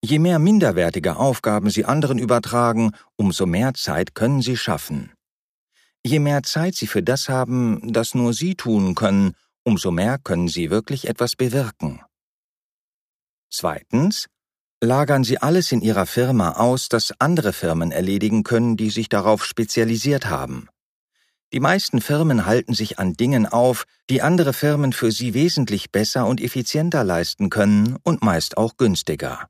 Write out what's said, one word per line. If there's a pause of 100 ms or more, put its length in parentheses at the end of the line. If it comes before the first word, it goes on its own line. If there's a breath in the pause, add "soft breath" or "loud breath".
Je
mehr
minderwertige
Aufgaben
Sie
anderen
übertragen, (240 loud breath)
umso
mehr
Zeit
können
Sie
schaffen. (920)
Je
mehr
Zeit
Sie
für
das
haben,
das
nur
Sie
tun
können, (300 soft breath)
umso
mehr
können
Sie
wirklich
etwas
bewirken. (1500)
Zweitens, (560)
lagern
Sie
alles
in
Ihrer
Firma
aus,
das
andere
Firmen
erledigen
können,
die
sich
darauf
spezialisiert
haben. (880)
Die
meisten
Firmen
halten
sich
an
Dingen
auf, (240)
die
andere
Firmen
für
sie
wesentlich
besser
und
effizienter
leisten
können
und
meist
auch
günstiger.